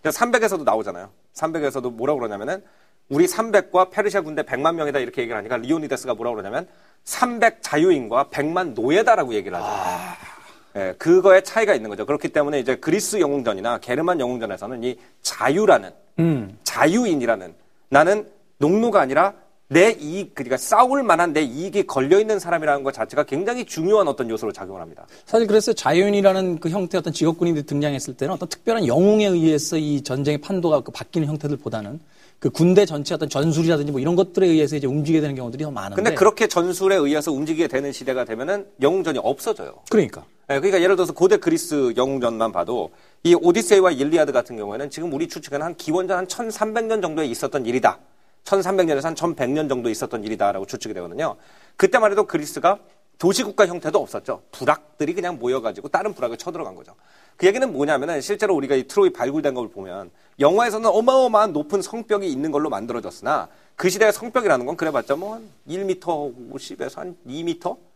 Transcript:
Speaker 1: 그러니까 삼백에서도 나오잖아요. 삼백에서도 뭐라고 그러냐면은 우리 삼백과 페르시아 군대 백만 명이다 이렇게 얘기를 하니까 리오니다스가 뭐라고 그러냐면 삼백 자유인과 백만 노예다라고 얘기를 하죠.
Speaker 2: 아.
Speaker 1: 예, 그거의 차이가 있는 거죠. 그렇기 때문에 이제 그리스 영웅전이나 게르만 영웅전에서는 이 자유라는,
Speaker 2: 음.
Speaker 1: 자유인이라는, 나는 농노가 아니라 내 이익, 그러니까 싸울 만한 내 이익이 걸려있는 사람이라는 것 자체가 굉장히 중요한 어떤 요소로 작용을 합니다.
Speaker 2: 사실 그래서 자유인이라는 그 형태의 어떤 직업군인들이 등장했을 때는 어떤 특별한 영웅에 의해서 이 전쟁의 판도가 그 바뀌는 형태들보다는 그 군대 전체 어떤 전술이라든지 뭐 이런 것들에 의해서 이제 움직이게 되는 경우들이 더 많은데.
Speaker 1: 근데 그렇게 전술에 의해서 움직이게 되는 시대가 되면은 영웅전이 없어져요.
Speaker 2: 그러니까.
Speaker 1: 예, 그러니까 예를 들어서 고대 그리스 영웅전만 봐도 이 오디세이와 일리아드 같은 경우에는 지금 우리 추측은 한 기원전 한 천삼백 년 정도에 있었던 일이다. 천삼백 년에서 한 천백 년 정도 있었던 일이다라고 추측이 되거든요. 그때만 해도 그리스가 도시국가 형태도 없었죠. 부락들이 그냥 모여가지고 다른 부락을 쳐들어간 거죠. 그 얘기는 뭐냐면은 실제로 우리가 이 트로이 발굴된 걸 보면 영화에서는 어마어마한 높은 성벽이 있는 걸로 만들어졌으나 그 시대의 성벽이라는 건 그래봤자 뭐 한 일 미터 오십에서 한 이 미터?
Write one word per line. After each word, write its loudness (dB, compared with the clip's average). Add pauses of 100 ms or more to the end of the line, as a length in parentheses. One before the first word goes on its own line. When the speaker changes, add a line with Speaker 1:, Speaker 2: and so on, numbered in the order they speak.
Speaker 1:
그러니까 -2
삼백에서도 0
나오잖아요. -2 (240)
삼백에서도 -4
뭐라고 -2
그러냐면은 -6 (440)
우리 2
삼백과 0
페르시아 -2
군대 -6
백만 0
명이다 -2
이렇게 -4
얘기를 -4
하니까 -6
리오니다스가 -4
뭐라고 -4
그러냐면 -8 (360)
삼백 -2
자유인과 0
백만 -4
노예다라고 2
얘기를 -4
하죠. -6
Speaker 2:
아. -6 (600)
Speaker 1:
예, -6
그거의 8
차이가 2
있는 -6
거죠. -6
그렇기 -2
때문에 0
이제 -2
그리스 -2
영웅전이나 0
게르만 -2
영웅전에서는 -6
이 -4 (240)
자유라는, 2 (280)
Speaker 2:
음. 0
Speaker 1:
자유인이라는, 0 (360)
나는 4 (300)
농노가 4
아니라 2 (320)
내 6
이익, -8
그러니까 -4
싸울 4
만한 4
내 2
이익이 -2
걸려있는 2
사람이라는 -2
것 -2
자체가 -4
굉장히 -4
중요한 2
어떤 -4
요소로 -4
작용을 -14
합니다. -18 (200)
Speaker 2:
사실 2
그래서 2
자유인이라는 2
그 -4
형태의 -2
어떤 -6
직업군인들이 0
등장했을 -4
때는 -4
어떤 -8
특별한 -2
영웅에 4
의해서 2
이 -2
전쟁의 -2
판도가 0
그 -12
바뀌는 -4
형태들보다는 -6 (400)
그 0
군대 6
전체 -6
어떤 -4
전술이라든지 0
뭐 -2
이런 2
것들에 2
의해서 4
이제 -4
움직이게 0
되는 -4
경우들이 -8
더 -8
많은데. -8
Speaker 1:
근데 2
그렇게 4
전술에 2
의해서 2
움직이게 0
되는 -2
시대가 -4
되면은 -6 (140)
영웅전이 2
없어져요. -4 (160)
Speaker 2:
그러니까. 0 (260)
Speaker 1:
예, 0
그러니까 2
예를 4
들어서 0
고대 4
그리스 0
영웅전만 0
봐도 -4 (320)
이 6
오디세이와 6
일리아드 2
같은 0
경우에는 -8
지금 -8
우리 -4
추측은 -8
한 -8
기원전 -2
한 -6
천삼백 -4
년 -2
정도에 -4
있었던 -4
일이다. -2 (460)
천삼백 0
년에서 -2
한 -6
천백 -4
년 -2
정도 -4
있었던 -6
일이다라고 -4
추측이 -10
되거든요. -6 (420)
그때만 4
해도 0
그리스가 -2 (400)
도시국가 2
형태도 -2
없었죠. -4 (100)
부락들이 -2
그냥 -6
모여가지고 -4
다른 -2
부락을 -6
쳐들어간 -12
거죠. -20 (440)
그 4
얘기는 2
뭐냐면은 -2
실제로 -2
우리가 0
이 2
트로이 2
발굴된 -2
걸 -6
보면 -14 (280)
영화에서는 2
어마어마한 4
높은 -2
성벽이 -4
있는 -4
걸로 0
만들어졌으나 -6 (280)
그 0
시대의 4
성벽이라는 0
건 -6
그래봤자 -2
뭐 -10
한 -18 (160)
일 -6
미터 -4 (220)
오십에서 -10
한 -12 (100)
이 -12
미터? -6 (180)